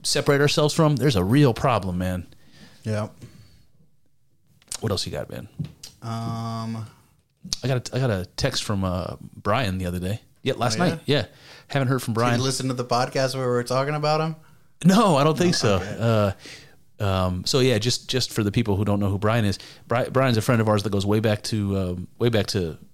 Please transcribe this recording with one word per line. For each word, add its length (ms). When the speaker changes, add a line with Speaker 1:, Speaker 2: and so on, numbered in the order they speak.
Speaker 1:
separate 380
ourselves 320
from, 240
there's 180
a 80
real 300
problem, 440
man. 300
Speaker 2:
Yeah. 240
Speaker 1:
What 120
else 140
you 60
got, 180
man? 180
Speaker 2:
Um, 840
Speaker 1:
I 40
got 220
a, 60
I 40
got 100
a 160
text 260
from, 200
uh, 320
Brian 420
the 80
other 140
day. 220
Yeah, 140
last 240
Speaker 2:
Oh, 60
yeah? 60
Speaker 1:
night. 140
Yeah. 200
Haven't 220
heard 120
from 120
Speaker 2:
Did 80
you 40
Speaker 1:
Brian. 160
Speaker 2:
listen 280
to 40
the 120
podcast 500
where 100
we 60
were 120
talking 320
about 260
him? 140
Speaker 1:
No, 320
I 60
don't 140
think 160
Speaker 2:
No? 40
Speaker 1:
so. 180
Speaker 2:
Okay. 240
Speaker 1:
Uh, 1040
um, 420
so 140
yeah, 180
just, 320
just 220
for 120
the 80
people 240
who 100
don't 140
know 100
who 80
Brian 280
is, 120
Bri-, 220
Brian's 280
a 40
friend 200
of 80
ours 140
that 80
goes 140
way 140
back 240
to, 340
um, 300
way 120
back 180
to, 300